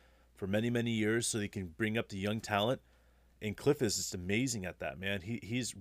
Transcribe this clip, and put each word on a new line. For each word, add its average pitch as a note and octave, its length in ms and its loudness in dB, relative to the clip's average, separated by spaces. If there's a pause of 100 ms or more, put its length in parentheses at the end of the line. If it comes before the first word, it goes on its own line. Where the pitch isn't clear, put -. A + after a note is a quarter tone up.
(360)
for G2+ 100 -6
many, G#2+ 240 2
many A#2+ 220 2
years A2 340 4
so A#2 120 0
they G#2 100 0
can F#2+ 180 -6
bring G#2+ 320 0
up A2+ 100 0
the G2+ 100 -6
young G#2 220 0
talent. G#2+ 400 2 (640)
And G#2 140 -4
Cliff C#3+ 260 2
is G#2 140 4
just - 180 -4
amazing G#2 520 0
at E2+ 120 -8
that, D2 200 -6
man. G2 220 -2
He, G#2+ 220 -6
he's A#2 380 -4